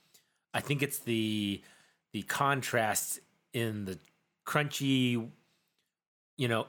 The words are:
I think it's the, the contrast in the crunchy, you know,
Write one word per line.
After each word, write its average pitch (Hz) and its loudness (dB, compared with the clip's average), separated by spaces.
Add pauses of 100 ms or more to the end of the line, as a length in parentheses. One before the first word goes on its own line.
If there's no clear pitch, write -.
(540)
I 117 -2
think 143 0
it's 135 -2
the, 107 0 (500)
the 101 -6
contrast 123 0 (340)
in 110 -2
the 92 -6 (480)
crunchy, 131 2 (1080)
you 127 2
know, 113 2